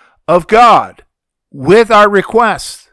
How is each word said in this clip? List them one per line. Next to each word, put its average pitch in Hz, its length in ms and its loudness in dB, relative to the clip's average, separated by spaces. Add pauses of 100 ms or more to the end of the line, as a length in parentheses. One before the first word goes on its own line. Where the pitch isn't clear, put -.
(280)
of 170 180 -2
God 208 560 0 (480)
with 190 400 0
our 208 180 4
requests. 202 840 -4